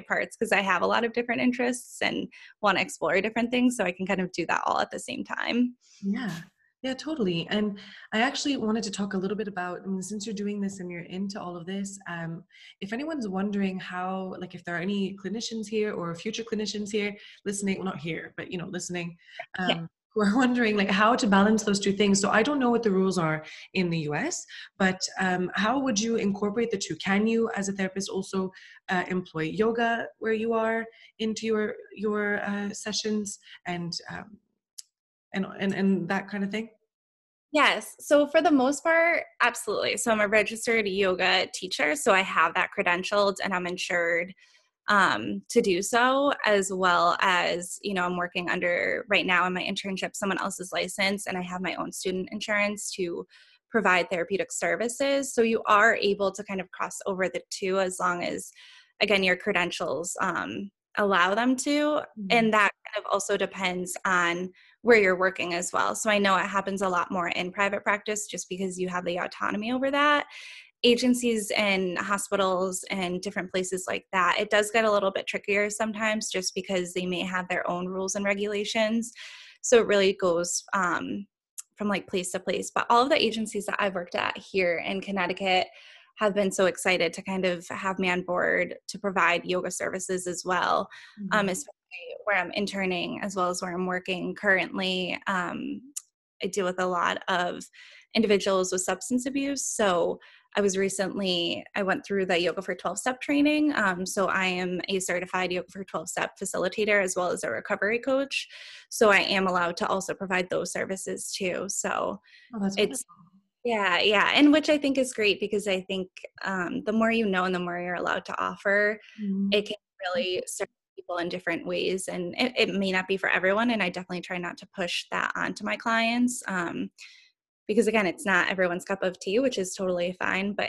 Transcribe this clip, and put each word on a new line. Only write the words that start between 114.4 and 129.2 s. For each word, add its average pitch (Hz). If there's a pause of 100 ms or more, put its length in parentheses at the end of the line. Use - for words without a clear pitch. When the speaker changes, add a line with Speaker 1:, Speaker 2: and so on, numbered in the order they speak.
Speaker 1:
which 302
I 302
think 277
is 254
great 208
because 202
I 185
think, 185 (340)
um, 185
the 214
more 226
you 226
know 185
and 185
the 175
more 175
you're 175
allowed 165
to -
offer, 202 (240)
Speaker 2:
Mm-hmm. 196
Speaker 1:
it 208
can 208 (400)
really 180
serve - (280)
people 180
in 170
different 175
ways. 180
And 175
it, 247
it 214
may 196
not 185
be 190
for -
everyone. 196
And 214
I 180
definitely 180
try 180
not 175
to -
push 175
that -
onto 185
my 214
clients, 233
um, 180 (720)
because 208
again, 214
it's -
not 185
everyone's 180
cup 196
of 185